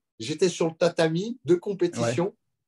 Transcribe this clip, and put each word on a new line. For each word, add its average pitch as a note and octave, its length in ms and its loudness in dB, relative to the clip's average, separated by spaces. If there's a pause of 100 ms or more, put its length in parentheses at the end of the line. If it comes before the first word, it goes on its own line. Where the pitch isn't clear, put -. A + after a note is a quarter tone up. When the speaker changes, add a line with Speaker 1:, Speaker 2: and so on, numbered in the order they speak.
(200)
Speaker 1:
j'étais D#3 300 0
sur E3+ 180 -2
le E3 80 -4
tatami E3+ 680 0
de E3 100 6
compétition E3+ 680 -2
Speaker 2:
Ouais. G#3+ 80 -6 (340)